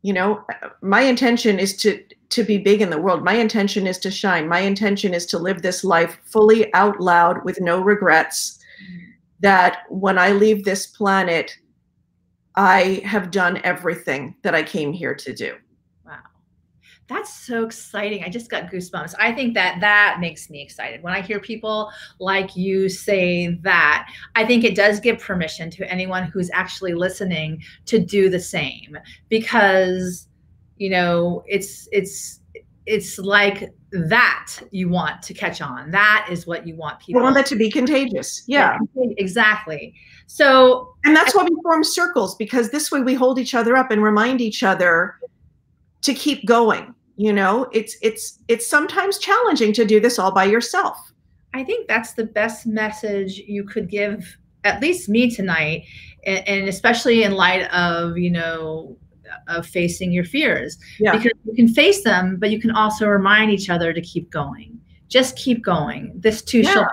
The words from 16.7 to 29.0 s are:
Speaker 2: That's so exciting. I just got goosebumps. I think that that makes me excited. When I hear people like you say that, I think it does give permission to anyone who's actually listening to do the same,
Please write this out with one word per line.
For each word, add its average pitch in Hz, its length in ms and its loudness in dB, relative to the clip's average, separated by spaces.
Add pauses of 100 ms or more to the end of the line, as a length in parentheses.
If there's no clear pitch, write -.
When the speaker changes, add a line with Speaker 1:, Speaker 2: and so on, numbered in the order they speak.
Speaker 2:
That's 392 240 -10
so 233 320 -8
exciting. 208 600 -8
I 180 60 -10
just 233 200 -12
got 170 220 -8
goosebumps. 180 480 -10
I 233 120 2
think 240 220 -4
that 180 260 -2
that 208 400 4
makes 165 300 -8
me 147 100 -18
excited. 131 440 -14
When 175 100 -6
I 196 80 -4
hear 202 180 -6
people 214 520 -8 (280)
like 190 380 -2
you 190 320 0
say 180 600 -2 (120)
that, 165 480 2 (260)
I 226 80 4
think 233 200 4
it 202 120 2
does 208 240 4
give 226 200 0
permission 165 500 -6
to 180 220 -12
anyone 185 320 -4
who's 180 260 -4
actually 190 460 -6
listening 170 680 -4 (240)
to 220 140 2
do 190 280 2
the 180 120 0
same, 147 580 -8 (320)